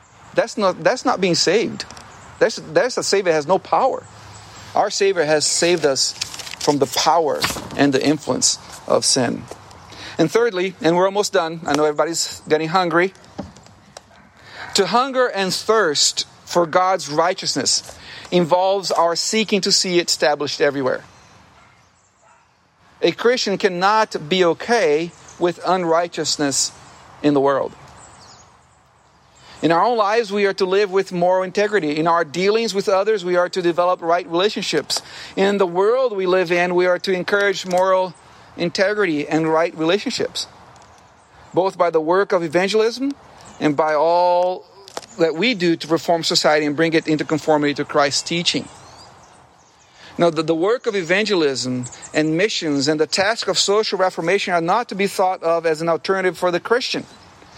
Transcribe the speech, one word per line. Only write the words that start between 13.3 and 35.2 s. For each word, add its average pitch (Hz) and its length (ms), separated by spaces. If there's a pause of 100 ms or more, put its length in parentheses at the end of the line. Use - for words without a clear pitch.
To 190 120
hunger 247 400
and 190 260
thirst - 720 (200)
for 175 200
God's 180 440
righteousness 160 920 (340)
involves 180 580
our 170 240
seeking 214 460
to 196 100
see 180 280
it 165 100
established 147 500
everywhere. 139 440 (2000)
A 170 100
Christian 220 480
cannot 190 680
be 180 160
okay 170 680 (260)
with 175 280
unrighteousness 165 1080 (500)
in 147 140
the 139 40
world. 135 340 (1900)
In 156 100
our 170 120
own 233 140
lives, 214 340
we 202 140
are 196 100
to 196 100
live 190 260
with 190 200
moral 185 320
integrity. 185 520
In 160 120
our 170 180
dealings 196 480
with 196 160
others, 196 340
we 180 120
are 175 140
to 190 120
develop 175 400
right 170 260
relationships. 175 760 (340)